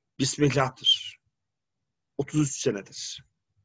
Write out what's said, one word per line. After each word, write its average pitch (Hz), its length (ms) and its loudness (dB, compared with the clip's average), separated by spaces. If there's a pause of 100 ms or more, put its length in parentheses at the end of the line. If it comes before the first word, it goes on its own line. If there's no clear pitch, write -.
(180)
Bismillah'tır. 135 1000 0 (1000)
Otuz 147 220 0
üç 147 200 -2
senedir. - 640 -6 (400)